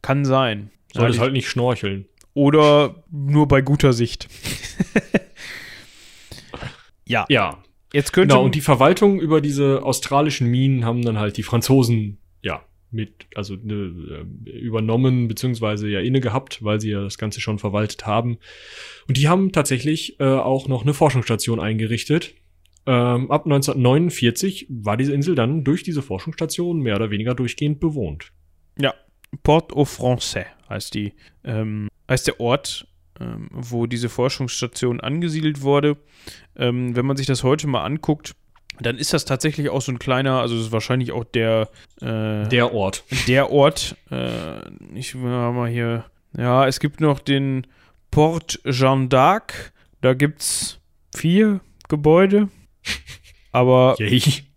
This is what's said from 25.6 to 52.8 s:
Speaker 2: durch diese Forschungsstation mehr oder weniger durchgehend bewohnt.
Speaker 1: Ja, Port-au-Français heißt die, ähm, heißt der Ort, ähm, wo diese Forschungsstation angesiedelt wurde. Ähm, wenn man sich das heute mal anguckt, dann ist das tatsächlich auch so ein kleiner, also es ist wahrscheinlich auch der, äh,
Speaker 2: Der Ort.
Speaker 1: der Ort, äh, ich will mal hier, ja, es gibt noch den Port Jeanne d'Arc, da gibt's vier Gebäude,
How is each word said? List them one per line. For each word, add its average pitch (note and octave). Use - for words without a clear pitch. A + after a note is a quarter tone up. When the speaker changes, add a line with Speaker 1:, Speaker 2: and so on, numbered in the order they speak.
Speaker 2:
durch C#3
diese D3+
Forschungsstation D#3+
mehr A2+
oder G#2+
weniger A2
durchgehend C#3
bewohnt. A2+
Speaker 1:
Ja, C#3
Port-au-Français B2+
heißt -
die, G#2
ähm, G#2+
heißt B2+
der -
Ort, -
ähm, -
wo A#2+
diese A#2
Forschungsstation B2
angesiedelt D#3
wurde. C#3+
Ähm, B2
wenn B2
man C#3
sich C3+
das C3
heute D3+
mal A#2
anguckt, D3+
dann A#2+
ist -
das D#3
tatsächlich C#3+
auch C3
so C3
ein A#2+
kleiner, C3
also A#2
es A2+
ist A2
wahrscheinlich B2
auch A#2
der, A2+
äh, A2
Speaker 2:
Der A#2+
Ort. F#2+
Speaker 1:
der C3
Ort, C#3+
äh, B1+
ich B2
will B2+
mal A#2+
hier, A#2
ja, B2+
es C3+
gibt D3
noch D3
den C#3
Port D#3+
Jeanne C3
d'Arc, C#3+
da B2+
gibt's -
vier G3
Gebäude, F#3